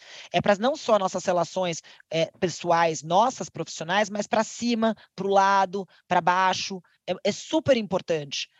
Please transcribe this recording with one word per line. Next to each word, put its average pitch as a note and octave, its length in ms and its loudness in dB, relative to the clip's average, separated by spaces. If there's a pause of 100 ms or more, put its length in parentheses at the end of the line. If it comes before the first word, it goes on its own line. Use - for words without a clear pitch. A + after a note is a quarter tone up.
(320)
É A3+ 80 2
pra G#3 180 4
não C4 200 0
só A3 200 2
nossas F#3+ 280 -2
relações, F3 560 -2 (280)
é, E3 300 -2
pessoais, E3+ 640 0
nossas F#3 460 0
profissionais, F#3+ 600 -4
mas G#3 180 -6
pra A3 180 2
cima, A3+ 500 -2 (180)
pro F#3+ 140 -6
lado, G3 580 2 (220)
pra F3+ 140 2
baixo. F#3 600 0 (240)
É, F3+ 80 -4 (120)
é G3+ 80 2
super C#4 420 2
importante, E3+ 720 -4 (120)